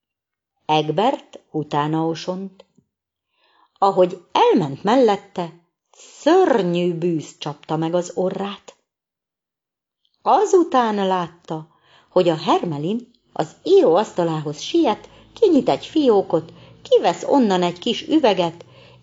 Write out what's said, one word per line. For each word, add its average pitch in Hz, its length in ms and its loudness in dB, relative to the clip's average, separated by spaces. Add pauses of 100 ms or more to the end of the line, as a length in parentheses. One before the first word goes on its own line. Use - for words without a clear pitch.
(640)
Egbert 156 760 -2 (120)
utána 156 540 -2
osont. 185 600 -8 (1120)
Ahogy 185 540 0
elment 277 520 2
mellette, 196 680 0 (380)
szörnyű 180 1000 0
bűz 165 440 -6
csapta 151 400 -8
meg 160 160 -4
az 180 220 -2
orrát. 190 600 -8 (1500)
Azután 254 840 2
látta, 165 600 -6 (420)
hogy 180 200 2
a 156 80 0
Hermelin 185 720 -4 (220)
az - 300 -8
íróasztalához 170 960 0
siet, 294 500 -2 (240)
kinyit 330 360 2
egy 135 160 -2
fiókot, 196 680 0 (280)
kivesz 220 420 0
onnan 196 400 2
egy 175 160 -4
kis - 280 -6
üveget, 185 580 0 (380)